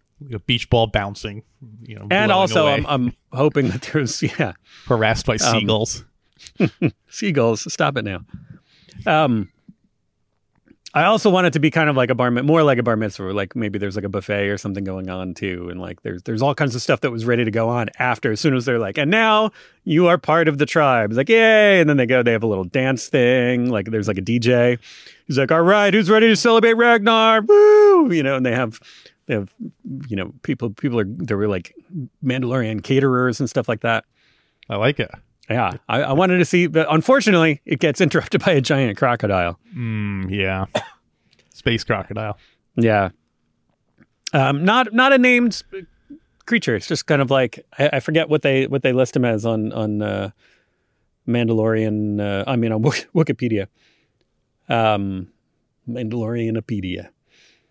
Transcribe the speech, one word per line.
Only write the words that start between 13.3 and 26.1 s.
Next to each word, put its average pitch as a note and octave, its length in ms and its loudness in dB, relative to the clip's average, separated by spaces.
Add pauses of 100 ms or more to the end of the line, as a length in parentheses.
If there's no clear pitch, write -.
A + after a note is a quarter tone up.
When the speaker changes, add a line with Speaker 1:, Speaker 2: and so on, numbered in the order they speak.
Speaker 2:
like, G2 240 -6
maybe G#2 220 -6
there's, G2 180 -6
like, G2 80 -8
a G2+ 60 -6
buffet G2+ 380 -4
or G2+ 100 -2
something G2+ 260 -8
going F#2+ 240 -8
on F#2 240 -8
too, F2+ 380 -8
and, F#2 100 -12
like, F2 220 -14
there's, F#2 220 -10
there's A2+ 180 -6
all C#3+ 120 0
kinds C#3 200 -4
of B2 80 -6
stuff C3+ 180 -2
that C#3 100 -4
was A2+ 140 -8
ready A#2+ 220 0
to A2 40 -4
go A2+ 200 -2
on A#2+ 180 -4 (100)
after, B2 340 -2
as G#2 80 -6
soon C#3+ 140 0
as B2 120 -2
they're A#2+ 120 -2
like, G2+ 200 -6
"And D3 120 0
now G#3+ 420 2 (320)
you E3+ 240 2
are F3 100 4
part D#3+ 300 2
of C#3+ 100 0
the C#3+ 80 0
tribe." B2+ 440 2
It's A2+ 60 -4
like, C3+ 140 0
"Yay!" G#3+ 500 6
And D#3 80 4
then D3 80 4
they C3 80 4
go, B2 180 2
they A#2 100 2
have G#2+ 100 0
a A2+ 40 0
little G2 180 -2
dance C3 440 -2
thing, B2 600 2
like, G#2 160 -2
there's, A2 200 -4
like, G2+ 120 -4
a - 20 -6
D A2 180 -2
J. A#2+ 380 2 (500)
He's C3 120 -4
like, C3+ 120 2
"All D#3+ 120 2
right, G3+ 320 4
who's G3 160 2
ready A3 180 6